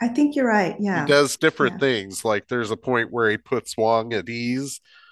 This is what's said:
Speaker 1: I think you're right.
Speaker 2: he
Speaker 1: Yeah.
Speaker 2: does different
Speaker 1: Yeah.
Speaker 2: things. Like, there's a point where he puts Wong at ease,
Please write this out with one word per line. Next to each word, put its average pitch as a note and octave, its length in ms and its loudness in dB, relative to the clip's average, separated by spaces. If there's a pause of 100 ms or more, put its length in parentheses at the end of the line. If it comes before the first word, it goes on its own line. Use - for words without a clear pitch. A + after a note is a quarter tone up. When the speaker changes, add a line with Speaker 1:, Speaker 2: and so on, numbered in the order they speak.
Speaker 1:
I A#3+ 80 0
think D4 260 0
you're C4+ 120 0
right. G#3 320 2
Speaker 2:
he G#3 60 -4
Speaker 1:
Yeah. F3 220 -2
Speaker 2:
does C#3+ 300 4
different C#3+ 380 2
Speaker 1:
Yeah. C3+ 140 0
Speaker 2:
things. G2 360 -4
Like, G#2+ 240 0
there's A#2 220 -2
a A2 60 -4
point A#2+ 360 -2
where A#2 180 2
he G#2+ 80 2
puts - 380 -6
Wong A2+ 360 2
at G2 160 -4
ease, B2 520 -4 (320)